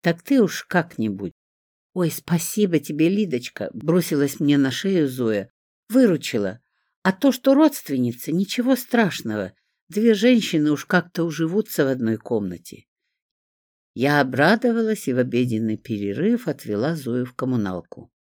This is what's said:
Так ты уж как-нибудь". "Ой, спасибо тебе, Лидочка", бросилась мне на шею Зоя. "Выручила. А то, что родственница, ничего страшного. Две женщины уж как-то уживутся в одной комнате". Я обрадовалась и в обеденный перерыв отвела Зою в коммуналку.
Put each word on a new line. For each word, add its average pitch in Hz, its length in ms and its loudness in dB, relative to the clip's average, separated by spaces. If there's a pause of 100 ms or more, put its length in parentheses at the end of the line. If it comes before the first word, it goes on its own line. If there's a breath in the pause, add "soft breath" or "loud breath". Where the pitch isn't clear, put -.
Так 170 200 0
ты 269 200 4
уж - 220 0
как-нибудь". 107 680 -4 (600)
"Ой, 175 160 0
спасибо 175 680 -2
тебе, 151 300 0
Лидочка", 170 640 -4
бросилась 147 680 0
мне 143 200 4
на 135 120 2
шею 170 380 0
Зоя. 113 420 -2 (380)
"Выручила. 147 720 2 (420)
А 190 100 2
то, 254 200 2
что 262 220 2
родственница, 143 800 0
ничего 226 440 0
страшного. 113 760 -2 (340)
Две 214 240 2
женщины 190 600 2
уж 143 120 -4
как-то 175 400 -2
уживутся 165 600 -2
в - 20 0
одной 117 300 0
комнате". 98 680 -6 (1080)
Я 143 260 2
обрадовалась 214 880 2
и 127 60 -2
в 127 40 0
обеденный 117 600 0
перерыв 117 720 -2
отвела 131 480 -4
Зою 123 280 -4
в 123 80 -14
коммуналку. 104 880 -6